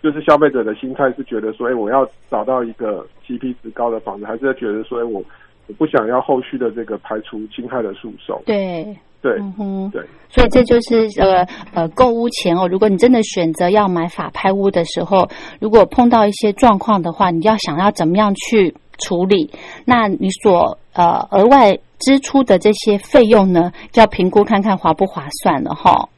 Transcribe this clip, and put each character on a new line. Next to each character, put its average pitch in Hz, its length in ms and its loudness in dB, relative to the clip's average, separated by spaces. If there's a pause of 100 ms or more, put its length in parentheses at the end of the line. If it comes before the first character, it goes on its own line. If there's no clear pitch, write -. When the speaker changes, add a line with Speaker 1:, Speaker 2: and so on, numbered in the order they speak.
Speaker 1:
就 156 80 0
是 151 100 -10
消 147 160 4
费 147 120 4
者 127 140 -2
的 107 120 -4
心 131 180 -12
态 135 200 0
是 139 100 -10
觉 110 180 -8
得 107 120 -4
说， 120 160 -8
哎， 127 40 -2
我 107 160 -4
要 131 180 0 (220)
找 107 140 -4
到 127 200 -2
一 113 100 -10
个 104 340 -8 (180)
C 123 120 -12
P 127 260 -10
值 113 80 -16
高 120 180 -4
的 110 120 -6
房 101 180 -12
子， 104 60 -14
还 110 120 -10
是 131 160 -4
觉 117 180 -8
得 110 120 -6
说， 120 160 -10
哎， 117 40 -4
我， 104 200 -8 (440)
我 104 60 -20
不 156 140 -4
想 123 200 0
要 127 140 0
后 131 200 -2
续 131 160 -12
的 123 140 -4
这 113 140 -10
个 - 140 -8
排 107 220 -10
除 110 260 -14
侵 120 200 -14
害 127 140 -6
的 117 120 -6
诉 110 260 -16
讼。 - 260 -10
Speaker 2:
对。 196 500 -6 (240)
Speaker 1:
对。 - 200 -2
Speaker 2:
嗯 202 140 -10
哼。 196 380 -8
Speaker 1:
对。 - 120 -12 (260)
Speaker 2:
所 247 140 4
以 233 60 4
这 247 140 4
就 240 180 2
是， 226 260 0 (120)
呃， 190 240 4 (300)
呃， 165 160 -2
购 254 220 2
屋 233 180 -2
前 175 260 -2
哦， 185 140 0
如 185 80 -2
果 214 100 2
你 196 100 2
真 247 140 4
的 226 120 4
选 165 300 -2
择 175 160 0
要 208 180 2
买 175 200 -2
法 165 260 -10
拍 190 200 -2
屋 196 160 0
的 170 160 0
时 - 180 -6
候， 185 240 2 (320)
如 214 100 -4
果 208 180 6
碰 240 220 2
到 220 180 4
一 208 40 0
些 208 220 -2
状 214 240 4
况 202 240 0
的 170 100 -6
话， 185 200 0
你 165 100 -2
要 214 160 2
想 165 220 -6
要 202 100 2
怎 175 180 -2
么 180 100 2
样 208 180 2
去 190 380 0 (260)
处 180 260 -2
理， 190 240 0 (360)
那 233 220 2
你 190 220 -4
所， - 480 0 (160)
呃， 175 380 0
额 202 140 4
外 240 300 6 (220)
支 269 220 2
出 269 240 0
的 190 160 4
这 214 140 2
些 202 260 -2
费 262 240 4
用 208 280 4
呢， 175 200 0 (200)
就 - 100 2
要 214 60 8
评 185 220 -2
估 202 140 4
看 202 180 0
看 196 160 0
划 160 160 0
不 190 140 0
划 156 160 -12 (180)
算 147 220 0
了 - 80 -8
哈。 - 360 2 (100)